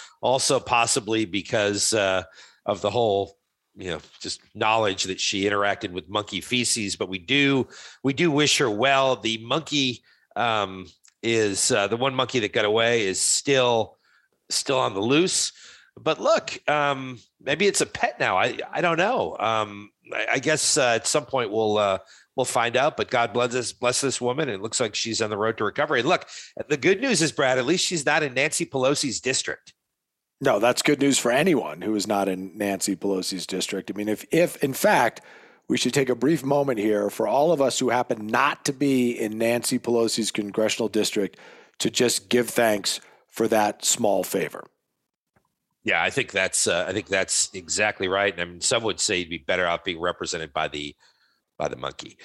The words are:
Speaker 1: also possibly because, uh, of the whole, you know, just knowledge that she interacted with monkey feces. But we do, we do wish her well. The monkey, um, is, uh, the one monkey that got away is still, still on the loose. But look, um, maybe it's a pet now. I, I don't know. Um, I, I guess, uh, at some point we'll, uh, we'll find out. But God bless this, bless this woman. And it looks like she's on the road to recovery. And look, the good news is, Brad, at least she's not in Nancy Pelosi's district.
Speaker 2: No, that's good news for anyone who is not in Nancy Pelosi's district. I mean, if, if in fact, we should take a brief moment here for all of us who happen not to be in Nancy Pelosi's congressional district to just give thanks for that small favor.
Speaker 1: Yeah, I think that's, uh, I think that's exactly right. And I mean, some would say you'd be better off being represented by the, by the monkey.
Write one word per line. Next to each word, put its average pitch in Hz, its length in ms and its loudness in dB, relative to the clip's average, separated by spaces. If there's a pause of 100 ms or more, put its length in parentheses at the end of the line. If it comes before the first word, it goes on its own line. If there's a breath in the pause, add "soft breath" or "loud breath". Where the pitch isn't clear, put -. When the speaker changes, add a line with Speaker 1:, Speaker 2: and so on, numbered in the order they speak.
(200 loud breath)
Speaker 1:
also 131 400 2
possibly 113 640 0
because, 101 640 0
uh, 95 300 2 (420 loud breath)
of 104 160 -2
the 101 100 0
whole, 101 460 0 (380)
you 95 160 -10
know, 80 100 -6 (200)
just - 200 -10 (140)
knowledge 110 500 2
that 95 160 -6
she 98 240 -2
interacted 101 480 0
with 90 160 -10
monkey 101 320 -4
feces. 113 560 -2
But 98 120 -4
we 95 100 -8
do, 135 480 2 (360 loud breath)
we 135 100 0
do 170 180 2
wish 143 280 2
her 131 120 2
well. 131 460 2
The 113 220 -4
monkey, 131 640 -2 (340 soft breath)
um, 101 500 -2 (360)
is, 110 500 0
uh, 101 160 2
the 107 80 0
one 131 180 -2
monkey 131 260 0
that 104 120 -2
got 113 120 0
away 113 420 2
is 92 140 -2
still, 123 760 2 (540 soft breath)
still - 280 0
on 123 160 0
the 95 60 -2
loose. 147 520 0 (480 loud breath)
But 151 200 -2
look, 277 380 0 (100)
um, 139 500 0 (220)
maybe 156 260 0
it's 190 140 2
a 151 60 2
pet - 340 -4
now. 110 160 2
I, 113 220 2 (120)
I - 100 -4
don't 165 180 2
know. 180 400 0
Um, 104 520 -2 (220)
I, 113 220 -4
I 135 40 0
guess, 151 380 0
uh, 123 180 4
at 113 120 -2
some 147 200 0
point 120 240 -2
we'll, 107 280 2
uh, 98 200 2 (360 loud breath)
we'll 131 100 0
find 120 320 0
out. 147 200 2
But 107 140 -4
God 117 220 0
bless 120 200 0
this, 123 200 -4
bless 123 280 0
this 135 200 -2
woman. 127 280 -2
And 104 80 -6
it 95 60 -10
looks - 180 -4
like 110 140 0
she's 113 280 -2
on 107 80 0
the 107 60 -2
road 110 220 0
to 113 60 -2
recovery. 139 360 0
And 120 80 0
look, 175 180 2 (420 loud breath)
the 151 80 0
good 151 240 2
news 240 220 0
is, 151 80 2
Brad, 131 280 2
at 123 80 0
least 180 180 0
she's 156 220 -4
not 151 160 2
in 135 120 -4
Nancy 156 320 0
Pelosi's 135 540 0
district. - 540 -4 (680)
Speaker 2:
No, 127 180 2
that's 120 240 2
good 147 180 2
news 139 180 4
for 123 120 0
anyone 117 520 2
who 104 120 -2
is 98 120 0
not 101 200 2
in 95 320 -4
Nancy 98 380 0
Pelosi's 95 500 -4
district. 95 440 -6
I 98 40 -8
mean, 104 140 -4
if, 107 240 -4
if 165 320 2
in 135 80 -2
fact, 139 480 2 (480 loud breath)
we - 80 2
should 123 180 0
take 135 140 2
a 127 80 2
brief 139 260 2
moment 135 380 0
here 104 300 2
for - 180 -2
all 143 240 4
of 151 80 0
us 131 180 2
who 127 120 0
happen 117 360 -2
not 127 380 0
to 147 80 2
be 127 400 2
in 110 260 -4
Nancy 117 400 0
Pelosi's 113 520 0
congressional 107 580 -2
district 101 500 0 (400 loud breath)
to - 120 0
just - 380 0
give 120 220 0
thanks 107 500 0 (280 soft breath)
for - 200 0
that 107 360 2
small 98 400 2
favor. - 400 -4 (1200)
Speaker 1:
Yeah, 90 180 2
I 90 80 2
think 120 220 -4
that's, 95 340 0
uh, 90 220 0
I 95 40 -4
think 101 160 -4
that's - 460 0
exactly 98 540 -2
right. 98 240 2
And 85 100 -8
I - 20 -2
mean, 87 160 -12
some 117 240 0
would 104 160 -2
say 95 180 0
you'd 85 120 -6
be 85 80 -6
better 90 280 0
off 85 180 -2
being 85 160 -6
represented 85 520 -6
by 78 160 -2
the, 73 260 -10 (640 soft breath)
by 76 100 -2
the - 80 -6
monkey. 69 480 -12